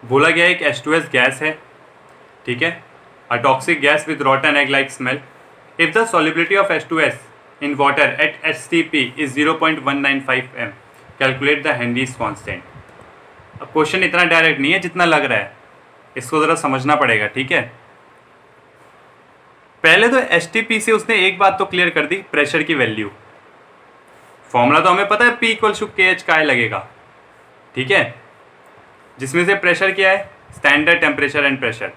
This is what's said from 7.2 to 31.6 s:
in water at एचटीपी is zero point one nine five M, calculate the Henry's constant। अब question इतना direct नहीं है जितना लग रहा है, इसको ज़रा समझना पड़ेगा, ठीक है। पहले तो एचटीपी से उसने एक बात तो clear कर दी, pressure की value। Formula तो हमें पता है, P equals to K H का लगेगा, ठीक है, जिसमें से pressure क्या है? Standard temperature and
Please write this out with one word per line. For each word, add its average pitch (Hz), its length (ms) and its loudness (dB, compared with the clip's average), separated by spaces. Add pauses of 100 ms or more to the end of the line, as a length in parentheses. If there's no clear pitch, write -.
in 147 140 -4
water 143 300 2 (120)
at 156 280 -4
एचटीपी 160 560 -2 (160)
is 143 140 -4
zero 151 240 0
point 160 280 -2
one 139 200 -2
nine 139 200 0
five 127 360 -4
M, 113 160 -10 (460)
calculate 139 420 0
the 151 100 -2
Henry's 123 420 -4
constant। - 1500 -14
अब - 120 -16
question 156 300 0
इतना 175 220 2
direct 160 360 2
नहीं 147 120 0
है 190 60 0
जितना 175 260 -2
लग 151 200 2
रहा 117 140 0
है, 98 120 -8 (640)
इसको 151 280 -2
ज़रा 160 140 2
समझना 139 400 0
पड़ेगा, 113 320 0
ठीक 131 220 -6
है। 156 100 0 (2250)
पहले 190 260 6
तो 262 100 4
एचटीपी 220 600 -2
से 220 120 0
उसने 220 320 0
एक 190 160 0
बात 196 200 4
तो 196 60 0
clear 180 240 0
कर 156 160 0
दी, 185 260 -4
pressure 147 320 0
की 156 120 -2
value। 107 360 -2 (1400)
Formula 131 280 4
तो 180 100 4
हमें 196 180 2
पता 214 180 2
है, 240 140 0
P 226 160 0
equals 214 280 -2
to 202 80 -8
K 185 220 2
H - 100 -4
का 160 200 2
लगेगा, 117 440 -2 (880)
ठीक 131 160 -4
है, 151 240 0 (1000)
जिसमें 135 280 -2
से 196 120 2
pressure 185 360 0
क्या 190 180 2
है? 196 180 -2 (240)
Standard 151 500 2
temperature 143 420 0
and 135 160 -2